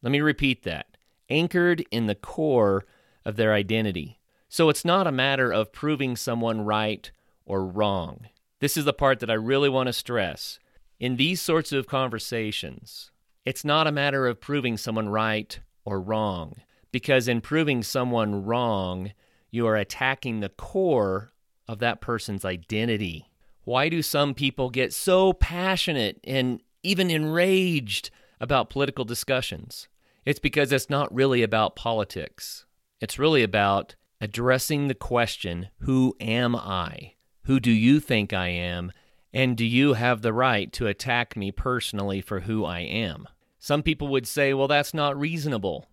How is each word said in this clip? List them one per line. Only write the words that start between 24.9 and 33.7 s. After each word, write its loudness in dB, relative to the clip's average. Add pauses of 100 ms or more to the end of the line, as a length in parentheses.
so 4
passionate 0
and 0 (220)
even 0
enraged 2 (280)
about 0
political -2
discussions? -6 (380)
It's 0
because 0
it's 0
not 0
really 4
about 2
politics. -6 (360)
It's -8
really 6
about 2 (240)